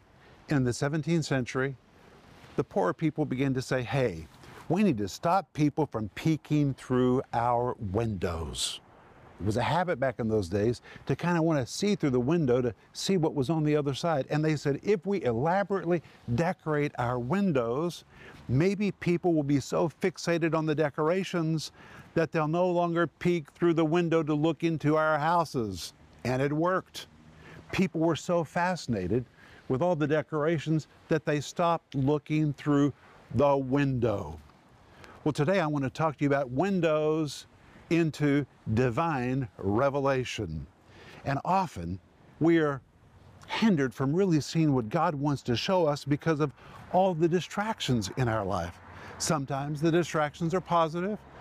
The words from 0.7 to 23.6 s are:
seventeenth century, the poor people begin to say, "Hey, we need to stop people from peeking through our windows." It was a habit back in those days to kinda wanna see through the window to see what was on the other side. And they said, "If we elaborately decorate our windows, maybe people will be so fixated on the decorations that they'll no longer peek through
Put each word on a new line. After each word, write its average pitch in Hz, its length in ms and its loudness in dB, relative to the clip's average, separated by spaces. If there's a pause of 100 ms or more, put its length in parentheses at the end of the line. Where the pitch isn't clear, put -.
seventeenth 156 520 -2
century, 131 500 -2 (800)
the 147 80 0
poor 185 280 0
people 156 320 -2
begin 135 300 -2
to 127 80 -4
say, 127 220 -2
"Hey, 107 420 -2 (420)
we 180 140 2
need 175 160 2
to 101 100 -2
stop 175 460 -2
people 147 320 0
from 110 300 -6
peeking 147 580 0
through 123 480 0 (120)
our 120 420 0 (160)
windows." 90 880 -4 (600)
It - 60 -6
was 107 120 0
a 120 40 0
habit 151 380 0
back 131 200 -2
in 117 80 -2
those 107 220 0
days 104 320 0 (240)
to 139 100 -2
kinda 170 280 0
wanna 151 240 0
see 202 280 -2
through 151 160 0
the 123 80 2
window 131 420 2
to 120 120 0 (200)
see - 240 0
what 151 180 0
was 135 160 0
on 160 120 0
the 151 120 2
other 143 180 0
side. 156 380 -2
And 151 120 0
they 156 120 2
said, 143 260 -2
"If 202 240 0
we 196 180 -2
elaborately 165 800 0 (320)
decorate 151 640 -2
our 123 220 -2
windows, 143 840 0 (420)
maybe 185 440 2
people 170 440 0
will 151 80 2
be 143 160 2
so 170 280 -2
fixated 165 680 -2
on 160 100 0
the 156 100 0
decorations 160 960 0 (420)
that 165 180 0
they'll 156 160 0
no 175 220 2
longer 170 380 2
peek 175 440 -2
through 170 220 2